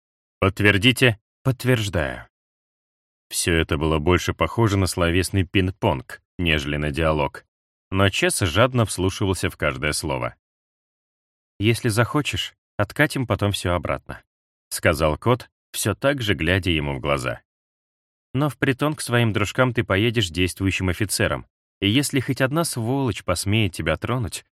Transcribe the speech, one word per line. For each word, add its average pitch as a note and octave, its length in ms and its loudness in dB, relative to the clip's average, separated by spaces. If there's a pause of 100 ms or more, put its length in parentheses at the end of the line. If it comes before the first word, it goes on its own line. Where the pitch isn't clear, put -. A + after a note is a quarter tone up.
(400)
"Подтвердите". G2+ 800 4 (240)
"Подтверждаю". G2+ 840 -2 (1040)
Всё - 240 0
это E2 240 2
было D#2 220 0
больше E2+ 340 2
похоже G2+ 440 0
на F#2+ 80 2
словесный F2 580 0
пинг-понг, F#2 800 -2 (160)
нежели D2+ 400 0
на D2 140 -2
диалог. D#2 540 0 (440)
Но G2 200 2
Чес F3 300 0
жадно A2+ 460 2
вслушивался F#2+ 640 -2
в - 80 -10
каждое D2 360 -2
слово. B1+ 420 -4 (1200)
"Если A2+ 300 0
захочешь, A#2 640 -2 (240)
откатим C3+ 480 -2
потом G2+ 260 0
всё F2+ 220 0
обратно", C#2+ 480 -4 (480)
сказал D#2 480 2
кот, B2 320 -2 (220)
всё - 240 -2
так C#3 260 -2
же G2+ 120 0
глядя F2+ 380 2
ему D2 240 0
в C2 40 -6
глаза. B1+ 420 -2 (920)
"Но C#3+ 160 0
в - 80 -8
притон D3 380 0
к - 60 -10
своим A#2+ 320 2
дружкам A#2 400 0
ты A#2 100 -2
поедешь G#2+ 460 0
действующим F#2 600 0
офицером, F2+ 580 -2 (340)
и G2 80 4
если C#3 300 0
хоть C3+ 220 -2
одна C#3 220 0
сволочь B2 600 -2
посмеет G2 500 0
тебя D#2 240 -2
тронуть, A#2 480 -6 (140)